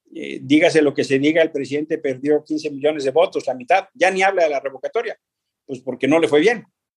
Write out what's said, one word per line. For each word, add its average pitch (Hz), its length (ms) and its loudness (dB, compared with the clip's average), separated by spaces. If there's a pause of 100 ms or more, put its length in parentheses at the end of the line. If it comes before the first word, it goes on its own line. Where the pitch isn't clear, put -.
(140)
Eh, - 280 -10
dígase 151 400 4
lo 143 100 2
que 127 120 -2
se 135 160 0
diga, 156 220 2
el 160 100 -2
presidente 147 460 -4
perdió 143 440 -2
quince 151 280 -6
millones 147 340 -2
de 131 80 -2
votos, 160 340 0
la 127 80 -2
mitad. 175 400 0
Ya 185 160 0
ni 190 120 -2
habla 190 220 2
de 151 60 2
la 139 100 -2
revocatoria, 143 560 -8 (480)
pues, 131 160 -10
porque 127 280 -10
no 156 100 2
le 160 80 0
fue 147 140 4
bien, 214 260 0 (300)